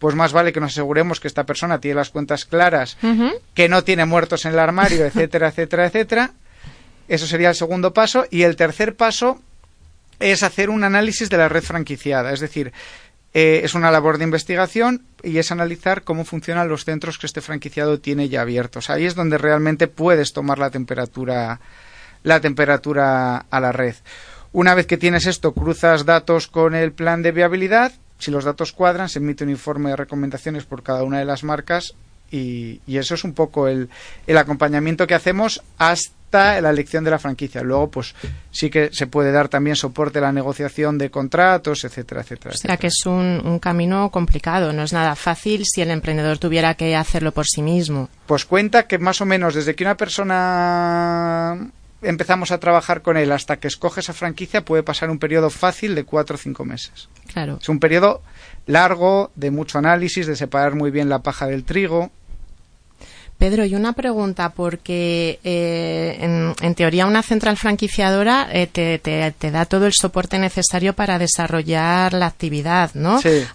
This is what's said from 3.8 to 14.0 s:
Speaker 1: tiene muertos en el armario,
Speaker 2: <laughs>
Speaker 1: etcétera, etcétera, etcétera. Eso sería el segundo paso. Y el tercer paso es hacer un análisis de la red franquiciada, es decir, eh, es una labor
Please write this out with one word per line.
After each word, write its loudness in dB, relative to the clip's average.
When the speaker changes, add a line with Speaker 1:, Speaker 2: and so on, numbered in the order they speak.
Speaker 1:
tiene 2
muertos 0
en -2
el 4
armario, 4
Speaker 2:
<laughs> 4
Speaker 1:
etcétera, 0
etcétera, 0
etcétera. 0
Eso 0
sería 4
el 2
segundo 0
paso. 2
Y 2
el 6
tercer 0
paso 0
es 2
hacer 0
un -2
análisis 0
de 2
la 4
red 0
franquiciada, -4
es -6
decir, -6
eh, 6
es -4
una 4
labor 4